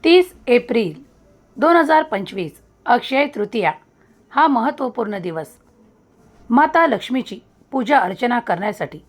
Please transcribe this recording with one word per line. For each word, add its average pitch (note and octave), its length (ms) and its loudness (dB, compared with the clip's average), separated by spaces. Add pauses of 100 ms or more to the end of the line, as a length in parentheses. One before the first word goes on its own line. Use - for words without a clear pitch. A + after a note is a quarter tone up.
तीस F4+ 300 4 (140)
एप्रिल A#3+ 460 0 (640)
दोन D#4+ 180 4
हजार D#4 280 4
पंचवीस, G3 480 -8 (340)
अक्षय - 400 0 (100)
तृतीया G#3 360 -2 (600)
हा D#4 160 2
महत्त्वपूर्ण A#3+ 760 -2
दिवस. E3 260 -8 (1000)
माता D4+ 380 4
लक्ष्मीची A#3+ 520 -4 (320)
पूजा C4 280 0
अर्चना A#3+ 400 -2
करण्यासाठी F3+ 680 -6